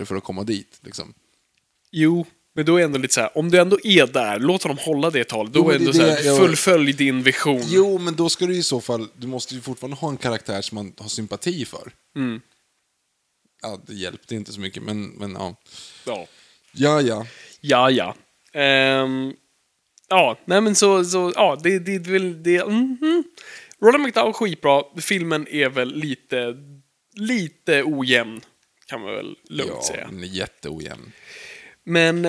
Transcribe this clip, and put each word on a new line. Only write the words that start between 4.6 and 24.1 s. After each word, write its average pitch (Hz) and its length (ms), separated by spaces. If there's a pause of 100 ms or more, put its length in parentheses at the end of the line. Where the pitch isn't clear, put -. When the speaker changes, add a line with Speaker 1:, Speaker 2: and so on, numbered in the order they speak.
Speaker 2:
honom 143 140
hålla 156 320
det 135 140
talet. 110 300
Då 156 60
Speaker 1:
Jo, 170 100
Speaker 2:
är 143 100
Speaker 1:
men - 80
Speaker 2:
ändå 135 40
Speaker 1:
det 165 60
är 165 40
Speaker 2:
så 160 140
här, - 60
Speaker 1:
det 143 60
jag 139 100
Speaker 2:
"Fullfölj 160 560
din 135 300
vision." 131 440
Speaker 1:
Jo, 190 300
men 175 180
då 165 140
ska - 160
du 180 120
i 170 60
så 127 180
fall, 113 260 (100)
du 123 100
måste 127 280
ju 123 60
fortfarande 131 360
ha 156 120
en 135 80
karaktär 110 440
som - 140
man 101 220
har 104 120
sympati 117 560
för. - 260 (240)
Speaker 2:
Mm. 120 260 (1200)
Speaker 1:
Ja, 101 260
det 113 60
hjälpte 98 420
inte 107 180
så 101 60
mycket, 98 240
men, 104 240
men 101 240
ja. 92 240 (500)
Speaker 2:
Ja. 101 220 (440)
Speaker 1:
Ja, 147 300
ja. 113 240 (360)
Speaker 2:
Ja, 131 300
ja. 101 240 (380)
Ehm, 135 800 (760)
ja, 147 360
nej 185 160
men 214 140
så, 190 300
så, 180 300
ja, 156 280
det, 185 160
det, 190 200
det 170 100
är 190 40
väl 180 300
det, 175 220
mhm. 262 580 (580)
Roddy 247 160
McDowall 233 360